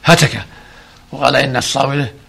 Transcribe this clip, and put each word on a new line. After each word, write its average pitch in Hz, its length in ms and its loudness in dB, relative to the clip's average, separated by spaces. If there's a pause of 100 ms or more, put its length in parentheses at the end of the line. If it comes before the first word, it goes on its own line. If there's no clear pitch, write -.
هتكه 143 380 2 (680)
وقال: 131 240 0
"إن 131 220 0
الصاولة 135 540 -2 (180)